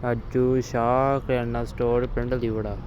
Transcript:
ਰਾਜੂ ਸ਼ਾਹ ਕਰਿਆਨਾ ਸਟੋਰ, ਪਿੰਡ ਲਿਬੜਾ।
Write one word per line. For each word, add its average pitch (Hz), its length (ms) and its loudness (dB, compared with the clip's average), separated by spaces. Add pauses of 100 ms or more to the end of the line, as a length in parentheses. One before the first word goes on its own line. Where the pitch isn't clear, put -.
ਰਾਜੂ 127 580 2
ਸ਼ਾਹ 131 580 2
ਕਰਿਆਨਾ 120 460 -2
ਸਟੋਰ, 120 420 0
ਪਿੰਡ 123 260 -2
ਲਿਬੜਾ। 110 540 -2